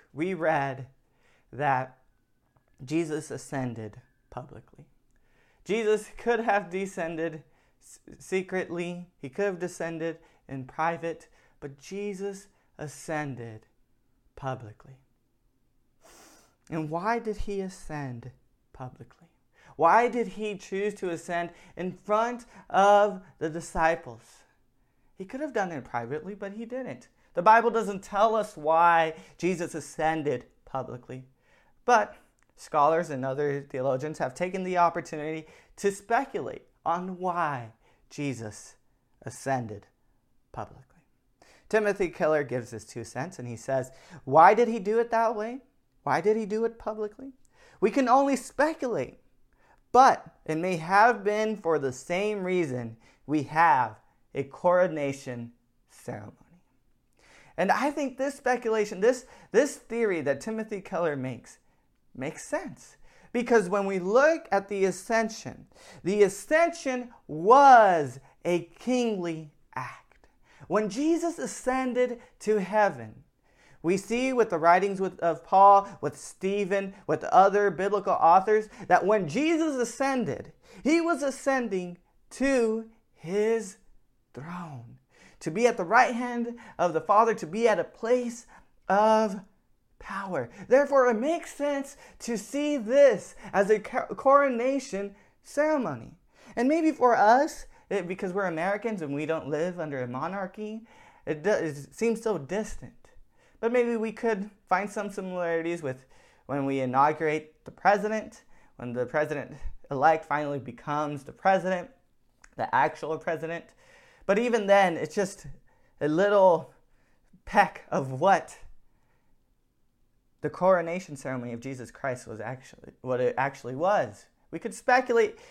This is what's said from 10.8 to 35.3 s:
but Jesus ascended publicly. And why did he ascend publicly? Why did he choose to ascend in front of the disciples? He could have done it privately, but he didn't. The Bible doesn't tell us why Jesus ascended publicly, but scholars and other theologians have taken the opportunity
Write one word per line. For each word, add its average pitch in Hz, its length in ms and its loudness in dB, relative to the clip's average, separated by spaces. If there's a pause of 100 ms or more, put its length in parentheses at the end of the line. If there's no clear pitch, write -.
but 139 180 -16
Jesus 196 720 -10 (300)
ascended 135 920 -10 (680)
publicly. 127 600 -12 (1700)
And 160 200 -6
why 196 300 -4
did 214 180 -8
he 196 240 -4
ascend 139 720 -10 (420)
publicly? - 540 -20 (480)
Why 190 320 4
did 240 200 -4
he 208 300 -8
choose 202 380 -6
to 185 160 -6
ascend 170 400 -6 (260)
in 180 160 -6
front 233 520 -2 (240)
of 202 520 4 (180)
the 160 100 -4
disciples? 160 760 -2 (920)
He 190 80 -12
could 262 160 -10
have 294 120 -6
done 196 180 -2
it 143 140 -10
privately, 127 480 -6
but 202 200 -12
he 226 120 -12
didn't. 233 420 -12 (280)
The 175 60 0
Bible 220 280 8
doesn't 202 340 -2
tell 214 320 2
us - 220 -4
why 160 560 4 (240)
Jesus 170 380 -4
ascended 151 720 -4 (200)
publicly, 127 600 -10 (600)
but 220 300 2 (420)
scholars 156 520 2
and 131 140 -6
other 139 460 -4
theologians 135 480 -4
have 135 160 -4
taken 185 300 -6
the 180 140 -4
opportunity 160 720 0 (300)